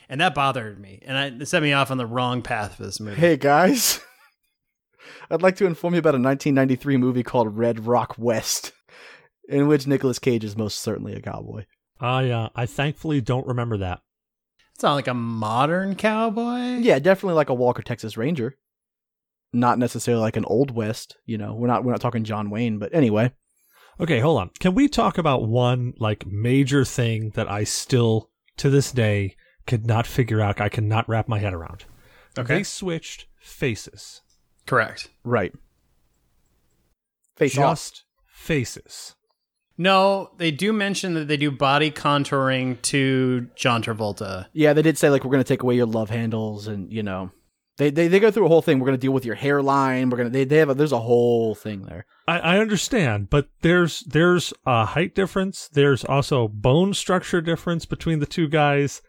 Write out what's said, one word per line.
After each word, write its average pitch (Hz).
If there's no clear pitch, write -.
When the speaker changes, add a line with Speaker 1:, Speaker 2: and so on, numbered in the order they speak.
Speaker 1:
And 135
that 175
bothered 123
me. 98
And 135
I, 139
it 135
set 175
me 147
off 139
on 131
the 123
wrong 123
path 104
for -
this 98
movie. 107
Speaker 2:
Hey, 165
guys. 170
<laughs> -
I'd 165
like 185
to 202
inform 175
you 175
about 156
a -
nineteen 139
ninety-three 135
movie 123
called 113
Red 113
Rock 117
West, 113
in 143
which 143
Nicolas 135
Cage 117
is 104
most 107
certainly 101
a 104
cowboy. 107
Speaker 3:
I, 127
uh, 113
I 120
thankfully 147
don't 127
remember 120
that. 92
Speaker 1:
It's -
not 147
like 139
a 127
modern 123
cowboy? 233
Speaker 2:
Yeah, 220
definitely 185
like 151
a 135
Walker, 123
Texas 113
Ranger. 127
Not 120
necessarily 120
like 110
an 107
Old 131
West, 113
you 113
know. 107
We're 120
not, 117
we're 123
not 113
talking 117
John 107
Wayne, 110
but 101
anyway. 120
Speaker 3:
Okay, 160
hold 147
on. 104
Can 185
we 277
talk 226
about 131
one, 123
like, 107
major 127
thing 113
that 110
I 104
still, 113
to 147
this 139
day, 104
could 110
not 113
figure 113
out, 101
I 104
cannot 110
wrap 113
my 113
head 101
around? 82
Speaker 1:
Okay. 123
Speaker 3:
They 208
switched -
faces. -
Speaker 1:
Correct. -
Speaker 2:
Right. 113
Face 135
off. 139
Speaker 3:
Just -
faces. -
Speaker 1:
No, 190
they 165
do 185
mention 196
that 156
they 151
do 147
body 143
contouring 135
to 131
John 117
Travolta. 104
Speaker 2:
Yeah, 151
they 151
did 156
say, 156
like, 135
"We're 131
gonna 131
take 127
away 123
your 120
love 110
handles," 110
and, 101
you 110
know, 95
they, 143
they, 165
they 180
go 214
through 202
a -
whole 165
thing. 151
"We're 127
gonna 135
deal 131
with 131
your 110
hairline. 135
We're 123
gonna," 120
they, 135
they 139
have 156
a, 135
there's 143
a 123
whole 117
thing 104
there. 92
Speaker 3:
I, 170
I 175
understand, 175
but 147
there's, 170
there's 165
a 117
height 170
difference. 190
There's 143
also 131
bone 127
structure 185
difference 165
between -
the 143
two 165
guys. 143